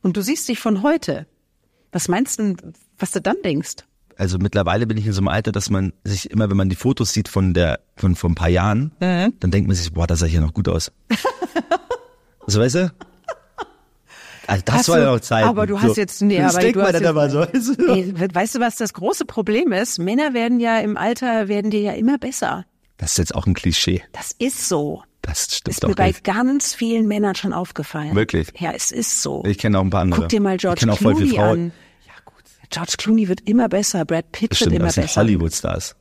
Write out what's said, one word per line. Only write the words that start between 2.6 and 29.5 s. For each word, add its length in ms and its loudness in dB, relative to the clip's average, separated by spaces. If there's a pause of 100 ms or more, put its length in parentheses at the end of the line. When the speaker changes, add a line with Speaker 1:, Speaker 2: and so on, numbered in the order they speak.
Speaker 1:
was 140 -4
du 80 -2
dann 240 -2
denkst? 320 -4 (400)
Speaker 2:
Also 220 -2
mittlerweile 480 0
bin 120 -2
ich 80 -2
in 80 0
so 60 0
einem 80 2
Alter, 240 0
dass 180 -4
man 240 0 (100)
sich 260 -4
immer, 200 2
wenn 80 2
man 100 2
die 80 0
Fotos 380 0
sieht 140 -2
von 260 2
der, 260 2 (160)
von, 200 2
von 160 0
ein 20 2
paar 160 0
Jahren, 500 2
Speaker 1:
Mhm. 400 0
Speaker 2:
dann 100 0
denkt 180 2
man 80 2
sich, 160 -6
"Boah, 140 0
da 100 0
sah 100 0
ich 80 0
ja 80 4
noch 100 0
gut 160 -2
aus." 240 -2 (160)
Speaker 1:
<laughs> 1400 -6
Speaker 2:
So, 140 2
weißt 140 2
du? 180 0 (1500)
Also 180 -2
das 100 0
Speaker 1:
Hast 140 2
Speaker 2:
war 80 4
Speaker 1:
du, 80 6
Speaker 2:
ja 80 4
noch 80 2
Zeit. 240 2
Speaker 1:
aber 220 2
du 100 -2
Speaker 2:
So, 60 0
Speaker 1:
hast 140 4
jetzt, 260 -2
nee, 160 4
Speaker 2:
ein 80 4
Speaker 1:
aber 140 2
Speaker 2:
Steak 140 4
Speaker 1:
du 80 2
hast 60 4
Speaker 2:
mal 60 2
Speaker 1:
jetzt, 100 2
Speaker 2:
dabei, 240 4
so, 120 0
weißt 380 0
du? 80 2
Speaker 1:
ey, 340 2
we-, 140 -2
weißt 220 -2
du, 40 -2
was 160 0
das 180 -4
große 300 -4
Problem 480 0
ist? 260 -2
Männer 360 0
werden 240 0
ja 220 2
im 160 -2
Alter, 500 0
werden 240 0
dir 100 0
ja 120 0
immer 260 0
besser. 460 -4 (320)
Speaker 2:
Das 160 -6
ist 60 0
jetzt 160 -2
auch 120 -2
ein 80 2
Klischee. 480 0 (100)
Speaker 1:
Das 260 -12
ist 300 -4
so. 340 -4 (200)
Speaker 2:
Das 220 -4 (100)
stimmt 220 -6
Speaker 1:
Ist 80 -2
Speaker 2:
auch 60 2
Speaker 1:
mir 40 0
bei 140 2
Speaker 2:
nicht. 160 -4
Speaker 1:
ganz 500 0
vielen 320 0
Männern 300 0
schon 160 -4
aufgefallen. 640 -6
Speaker 2:
Wirklich? 320 0 (100)
Speaker 1:
Ja, 140 -4
es 180 -4
ist 320 -4
so. 240 -6
Speaker 2:
Ich 120 0